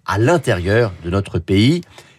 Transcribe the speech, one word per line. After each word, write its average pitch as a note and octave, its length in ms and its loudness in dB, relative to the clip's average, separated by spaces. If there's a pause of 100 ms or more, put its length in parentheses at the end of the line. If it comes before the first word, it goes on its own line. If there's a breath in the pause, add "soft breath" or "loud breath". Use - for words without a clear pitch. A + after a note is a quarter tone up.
à F#2+ 140 -2
l'intérieur A2+ 720 0 (100)
de E2+ 60 -6
notre F#2+ 300 -4
pays. A#2 420 2 (380 loud breath)